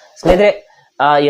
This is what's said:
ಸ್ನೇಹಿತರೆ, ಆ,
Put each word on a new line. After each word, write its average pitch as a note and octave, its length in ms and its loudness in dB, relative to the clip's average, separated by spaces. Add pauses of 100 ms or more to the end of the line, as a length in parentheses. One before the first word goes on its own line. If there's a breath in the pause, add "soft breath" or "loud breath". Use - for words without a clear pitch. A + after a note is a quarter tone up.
(220 soft breath)
ಸ್ನೇಹಿತರೆ, F#3 300 2 (540 soft breath)
ಆ, D3 40 0 (200)